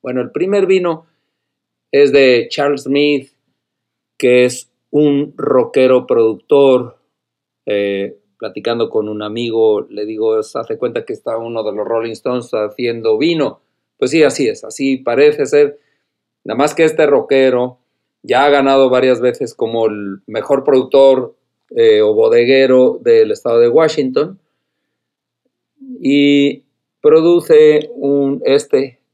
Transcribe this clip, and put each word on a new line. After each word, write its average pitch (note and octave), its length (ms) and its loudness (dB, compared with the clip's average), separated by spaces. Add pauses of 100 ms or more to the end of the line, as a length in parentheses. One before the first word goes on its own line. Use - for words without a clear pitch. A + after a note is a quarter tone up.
Bueno, B2+ 200 -6
el B2 100 -8
primer F#3+ 360 -2
vino F3+ 380 -2 (840)
es C#3 220 2
de B2+ 360 2
Charles C#3+ 340 -4
Smith, C#3+ 500 -2 (840)
que B2 280 2
es - 260 -8 (180)
un D3 460 0
rockero B2+ 720 0
productor. B2 880 0 (680)
Eh, G2+ 500 -6 (220)
platicando A2+ 520 -6
con G#2+ 200 -4
un G#2+ 120 -10
amigo, A2 680 -2
le G#2 160 -12
digo, A2 320 -4
"Hace A2+ 400 -8
cuenta A#2 260 -8
que - 80 -14
está A2+ 260 -10
uno A#2 240 -10
de G#2 140 -8
los G#2 100 -6
Rolling A2+ 260 -4
Stones A#2+ 420 -8
haciendo A2+ 640 -4
vino". D#3 420 -2 (380)
Pues B2+ 140 -2
sí, D#3+ 120 2
así C3+ 240 0
es, G#2 160 -8
así C3+ 320 -4
parece C#3 500 0
ser. C#3+ 340 0 (640)
Nada A#2 160 -8
más D3 160 0
que E3 80 0
este D#3 240 0
rockero C3 720 0 (420)
ya C3+ 240 0
ha D3 60 2
ganado C3+ 400 2
varias B2+ 280 0
veces A#2+ 360 -4
como A2+ 320 -4
el G2+ 400 -8
mejor A2+ 360 -4
productor, C3 680 2 (420)
eh, A2 280 4
o G#2+ 100 2
bodeguero B2 880 2
del A2+ 300 4
estado A#2 280 -2
de A#2+ 80 4
Washington. D3+ 720 -2 (1600)
Y C#3+ 600 0 (400)
produce D#3 920 4
un, C#3 500 -2
este, C3+ 540 -2 (140)